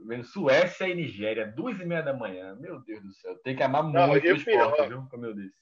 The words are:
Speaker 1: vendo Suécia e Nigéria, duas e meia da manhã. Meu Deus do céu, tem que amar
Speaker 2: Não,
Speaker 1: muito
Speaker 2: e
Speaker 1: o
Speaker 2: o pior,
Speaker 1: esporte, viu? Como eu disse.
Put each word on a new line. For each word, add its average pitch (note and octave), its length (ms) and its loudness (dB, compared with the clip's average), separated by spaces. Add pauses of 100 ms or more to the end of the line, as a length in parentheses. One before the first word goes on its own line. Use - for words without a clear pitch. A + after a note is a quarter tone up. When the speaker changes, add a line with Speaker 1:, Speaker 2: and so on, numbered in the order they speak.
Speaker 1:
vendo A#2 180 -8
Suécia F3 640 2
e F3+ 80 -2
Nigéria, A2 520 -4
duas F3+ 340 -8
e F3+ 60 -10
meia E3 160 -2
da C#3 100 -2
manhã. F#2+ 480 -10
Meu E3+ 200 -12
Deus G#2+ 220 -14
do G2 120 -18
céu, F#2 280 -12
tem C3 140 -4
que D3 60 0
amar D3+ 200 2
Speaker 2:
Não, E3 260 4
Speaker 1:
muito D#3 180 4
Speaker 2:
e F3 60 6
Speaker 1:
o - 40 2
Speaker 2:
o - 80 -4
pior, G#3 260 4
Speaker 1:
esporte, D3 180 2
viu? C3 220 -10
Como A#2+ 140 -10
eu A2+ 100 -6
disse. G2 280 -12